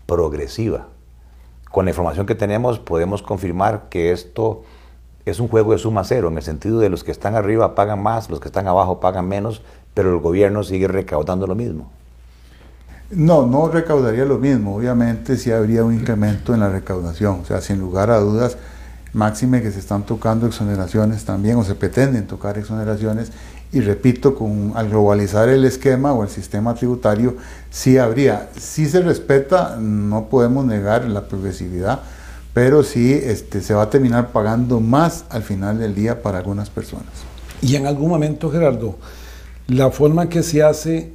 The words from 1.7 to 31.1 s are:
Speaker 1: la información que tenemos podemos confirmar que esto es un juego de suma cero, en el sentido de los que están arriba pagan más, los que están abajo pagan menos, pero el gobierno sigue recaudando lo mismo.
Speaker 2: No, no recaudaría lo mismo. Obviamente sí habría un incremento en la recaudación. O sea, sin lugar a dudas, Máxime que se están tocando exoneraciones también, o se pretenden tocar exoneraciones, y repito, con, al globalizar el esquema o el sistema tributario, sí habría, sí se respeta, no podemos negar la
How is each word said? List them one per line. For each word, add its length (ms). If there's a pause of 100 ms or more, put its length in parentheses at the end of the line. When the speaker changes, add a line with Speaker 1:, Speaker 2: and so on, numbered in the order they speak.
Speaker 1:
la 60
información 340
que 80
tenemos 460
podemos 420
confirmar 680
que 220
esto 520 (640)
es 140
un 80
juego 260
de 40
suma 280
cero, 240
en 80
el 60
sentido 360
de 100
los 140
que 80
están 240
arriba 400
pagan 260
más, 300
los 80
que 80
están 200
abajo 320
pagan 280
menos, 340 (320)
pero 180
el 100
gobierno 420
sigue 240
recaudando 580
lo 80
mismo. 380 (1200)
Speaker 2:
No, 340
no 240
recaudaría 560
lo 140
mismo. 360
Obviamente 640
sí 140
habría 320
un 100
incremento 600
en 60
la 80
recaudación. 720
O 40
sea, 160
sin 180
lugar 300
a 100
dudas, 380 (560)
Máxime 480
que 100
se 80
están 260
tocando 400
exoneraciones 800
también, 320
o 60
se 120
pretenden 520
tocar 300
exoneraciones, 760 (400)
y 100
repito, 540
con, 400
al 140
globalizar 600
el 140
esquema 500
o 100
el 60
sistema 440
tributario, 640 (320)
sí 280
habría, 600
sí 300
se 140
respeta, 800
no 460
podemos 400
negar 400
la 220